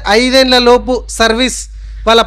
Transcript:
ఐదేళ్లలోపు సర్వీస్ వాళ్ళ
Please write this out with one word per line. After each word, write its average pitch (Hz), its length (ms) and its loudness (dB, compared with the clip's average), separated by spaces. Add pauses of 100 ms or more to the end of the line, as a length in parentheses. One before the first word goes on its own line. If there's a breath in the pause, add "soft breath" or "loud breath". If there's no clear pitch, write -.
ఐదేళ్లలోపు 247 960 2 (140)
సర్వీస్ 226 420 0 (460 soft breath)
వాళ్ళ 226 200 4